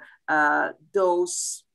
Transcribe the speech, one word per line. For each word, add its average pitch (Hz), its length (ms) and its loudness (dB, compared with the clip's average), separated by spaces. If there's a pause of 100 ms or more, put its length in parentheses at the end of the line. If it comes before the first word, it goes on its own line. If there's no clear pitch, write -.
(280)
uh, 151 420 2 (240)
those, 180 720 0 (120)